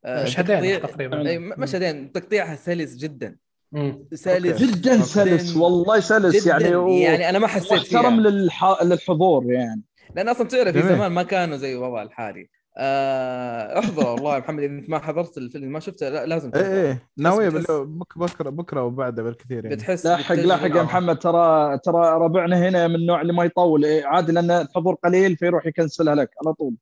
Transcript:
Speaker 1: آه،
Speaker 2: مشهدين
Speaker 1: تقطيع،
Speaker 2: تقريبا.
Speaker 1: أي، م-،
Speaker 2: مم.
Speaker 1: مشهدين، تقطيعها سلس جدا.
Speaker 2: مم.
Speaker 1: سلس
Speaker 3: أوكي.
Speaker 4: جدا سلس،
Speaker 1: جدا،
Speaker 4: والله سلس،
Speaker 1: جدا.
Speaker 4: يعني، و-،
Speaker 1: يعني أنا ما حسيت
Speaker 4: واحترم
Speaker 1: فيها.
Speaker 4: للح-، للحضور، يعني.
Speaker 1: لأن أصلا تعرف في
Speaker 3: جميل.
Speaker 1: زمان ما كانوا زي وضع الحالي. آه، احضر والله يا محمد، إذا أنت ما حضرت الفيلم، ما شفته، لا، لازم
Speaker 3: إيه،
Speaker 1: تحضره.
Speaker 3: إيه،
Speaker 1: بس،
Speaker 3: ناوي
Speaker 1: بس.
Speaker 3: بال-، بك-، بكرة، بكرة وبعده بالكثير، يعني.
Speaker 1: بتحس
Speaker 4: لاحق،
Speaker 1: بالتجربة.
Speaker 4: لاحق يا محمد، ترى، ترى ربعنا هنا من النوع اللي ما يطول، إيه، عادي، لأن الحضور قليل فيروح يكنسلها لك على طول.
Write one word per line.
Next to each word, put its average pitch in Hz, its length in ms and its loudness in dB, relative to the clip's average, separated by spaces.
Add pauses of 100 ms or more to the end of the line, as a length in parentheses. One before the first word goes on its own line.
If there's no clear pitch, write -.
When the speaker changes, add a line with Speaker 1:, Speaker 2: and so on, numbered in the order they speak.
Speaker 1:
آه، 127 180 -6
Speaker 2:
مشهدين 175 320 -2
Speaker 1:
تقطيع، 185 240 0
Speaker 2:
تقريبا. 147 500 -6
Speaker 1:
أي، 170 100 -4
م-، - 20 -10
Speaker 2:
مم. 196 160 -12
Speaker 1:
مشهدين، 156 540 -6
تقطيعها 175 440 -4
سلس 156 400 -6
جدا. 123 400 -12 (360)
Speaker 2:
مم. 143 420 -6
Speaker 1:
سلس 180 480 0
Speaker 3:
أوكي. 262 40 6
Speaker 4:
جدا 226 360 4
سلس، 175 500 2
Speaker 1:
جدا، 165 120 2
Speaker 4:
والله 180 360 4
سلس، 202 360 4
Speaker 1:
جدا. 175 160 4
Speaker 4:
يعني، 165 240 4
و-، 180 140 2
Speaker 1:
يعني 175 400 4
أنا 190 100 2
ما 220 80 2
حسيت 196 240 -2
Speaker 4:
واحترم 226 520 4
Speaker 1:
فيها. 208 80 6
Speaker 4:
للح-، 190 520 2
للحضور، 165 680 2
يعني. 117 300 -4 (340)
Speaker 1:
لأن 202 140 -2
أصلا 240 180 -2
تعرف 240 260 0
في 143 80 -6
Speaker 3:
جميل. 180 140 2
Speaker 1:
زمان 190 160 -2
ما 175 120 -2
كانوا 175 340 -4
زي 131 180 -8
وضع 123 280 -8
الحالي. 104 460 -14 (280)
آه، 127 1000 -4
احضر 160 280 -2
والله 135 280 -2
يا 131 40 -2
محمد، 147 240 -6
إذا 143 80 -4
أنت 143 180 -14
ما 156 100 -2
حضرت 156 380 -6
الفيلم، 135 340 -12
ما 151 80 -8
شفته، 165 300 -8
لا، 139 160 -6
لازم 160 300 -6
Speaker 3:
إيه، 156 60 -2
Speaker 1:
تحضره. 190 120 -2
Speaker 3:
إيه، 165 200 0
Speaker 1:
بس، 131 300 -10
Speaker 3:
ناوي 190 260 2
Speaker 1:
بس. 160 220 -2
Speaker 3:
بال-، 143 140 -2
بك-، 165 320 -14
بكرة، 170 320 -6
بكرة 147 340 -6
وبعده 123 400 -4
بالكثير، 117 400 -8
يعني. 110 120 -6
Speaker 1:
بتحس 170 300 -6
Speaker 4:
لاحق، 165 240 0
Speaker 1:
بالتجربة. 175 180 2
Speaker 4:
لاحق 175 300 2
يا 170 60 4
محمد، 175 360 0
ترى، 160 580 2
ترى 170 400 2
ربعنا 175 520 2
هنا 170 180 2
من 170 80 2
النوع 170 260 0
اللي 170 120 -2
ما 175 100 2
يطول، 165 420 2
إيه، 151 200 0
عادي، 160 260 2
لأن 170 200 2
الحضور 175 420 0
قليل 185 440 2
فيروح 175 280 0
يكنسلها 160 500 0
لك 139 140 0 (160)
على 156 80 0
طول. 135 280 -6